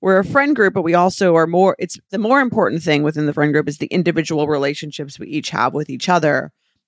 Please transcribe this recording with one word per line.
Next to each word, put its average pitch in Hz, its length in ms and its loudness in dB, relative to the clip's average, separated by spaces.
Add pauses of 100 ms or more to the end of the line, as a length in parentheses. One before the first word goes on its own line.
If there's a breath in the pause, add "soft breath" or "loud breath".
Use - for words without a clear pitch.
we're 190 180 4
a 196 60 2
friend 285 320 2
group, 202 180 2
but 190 80 0
we 165 120 2
also 175 420 4
are 160 100 4
more, 180 320 2
it's - 180 -8 (140)
the - 80 -6
more 240 220 2
important 202 420 0
thing 151 220 0
within 151 220 -2
the 147 60 0
friend 147 200 0
group 151 160 0
is 147 100 -6
the - 80 -6
individual 160 600 -2
relationships 143 680 -6
we - 100 -14
each - 220 -8
have 127 240 0
with 147 140 -6
each 131 200 -6
other. 151 440 2 (360)